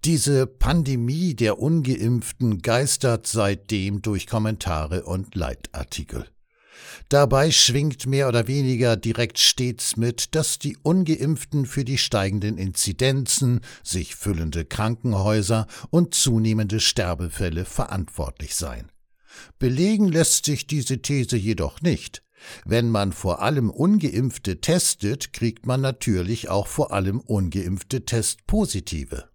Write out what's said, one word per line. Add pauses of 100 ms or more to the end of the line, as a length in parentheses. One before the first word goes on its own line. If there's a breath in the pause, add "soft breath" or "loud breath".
Diese
Pandemie
der
Ungeimpften
geistert
seitdem
durch
Kommentare
und
Leitartikel. (800 loud breath)
Dabei
schwingt
mehr
oder
weniger
direkt
stets
mit,
dass
die
Ungeimpften
für
die
steigenden
Inzidenzen, (200 loud breath)
sich
füllende
Krankenhäuser (220 loud breath)
und
zunehmende
Sterbefälle
verantwortlich
seien. (680 loud breath)
Belegen
lässt
sich
diese
These
jedoch
nicht. (440 loud breath)
Wenn
man
vor
allem
Ungeimpfte
testet,
kriegt
man
natürlich
auch
vor
allem
ungeimpfte
Testpositive.